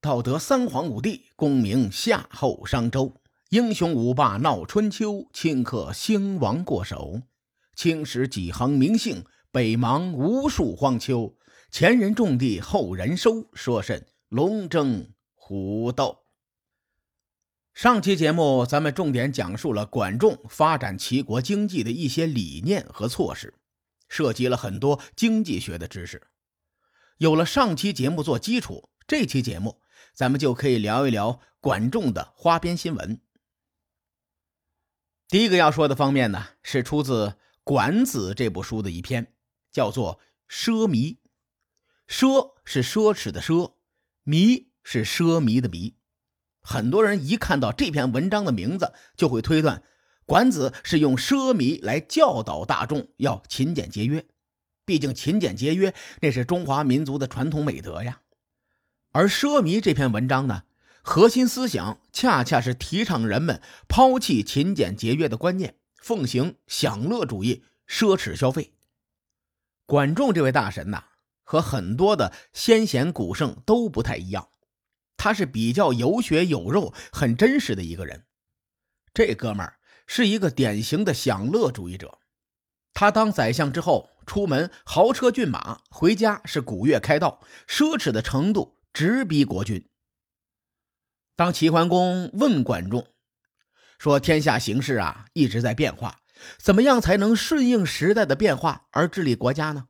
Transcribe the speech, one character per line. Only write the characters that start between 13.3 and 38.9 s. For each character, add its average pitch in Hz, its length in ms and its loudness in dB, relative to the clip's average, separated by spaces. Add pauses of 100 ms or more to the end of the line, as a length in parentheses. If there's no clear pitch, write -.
说 113 300 -2
甚 - 240 -8 (220)
龙 180 400 0
争 139 420 0 (240)
虎 101 560 -6
斗？ 131 280 -2 (1500)
上 233 280 2
期 190 140 2
节 156 160 2
目 135 340 4
咱 143 160 0
们 151 120 -2
重 160 180 -2
点 123 180 0
讲 104 280 -6
述 139 160 -4
了 104 120 -2
管 104 320 -4
仲 208 300 2
发 156 300 2
展 98 200 -6
齐 127 240 -2
国 120 200 -2
经 202 260 -2
济 180 160 -4
的 117 80 -4
一 151 160 -4
些 160 180 0
理 90 380 -4
念 185 300 -2
和 110 160 -6
措 123 260 -4
施， - 200 -18 (520)
涉 139 240 -2
及 123 160 -2
了 127 80 2
很 98 240 -8
多 139 220 0 (160)
经 220 260 2
济 127 160 -4
学 85 180 -10
的 85 80 -10
知 90 200 -12
识。 - 220 -18 (880)
有 156 180 4
了 165 100 2
上 220 300 2
期 202 160 -2
节 135 180 -2
目 160 140 -4
做 139 160 0
基 233 220 -2
础， - 280 -14 (160)
这 294 200 0
期 131 160 -2
节 104 180 -6
目 107 220 -8 (320)
咱 127 180 0
们 139 80 0
就 139 120 2
可 127 160 -2
以 123 120 4
聊 110 280 0
一 123 40 2
聊 110 280 -2 (200)
管 120 320 0
仲 175 200 0
的 90 240 -8
花 170 220 2
边 175 180 -2
新 165 200 -6
闻。 104 260 -8 (2000)
第 202 160 4
一 226 60 2
个 180 80 4
要 160 140 6
说 151 160 2
的 139 80 0
方 139 160 2
面 127 200 2
呢， 95 160 -8 (160)
是 - 180 -2
出 147 220 -2
自 117 240 0 (360)
《管 139 400 2
子》 107 300 -2
这 117 160 -2
部 90 140 -8
书 110 180 -6
的 101 80 -6
一 85 120 -8